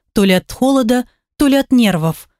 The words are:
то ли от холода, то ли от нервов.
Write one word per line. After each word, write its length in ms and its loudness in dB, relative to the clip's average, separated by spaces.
то 100 0
ли 100 2
от 180 -4
холода, 560 0
то 100 -4
ли 80 2
от 160 -2
нервов. 580 -2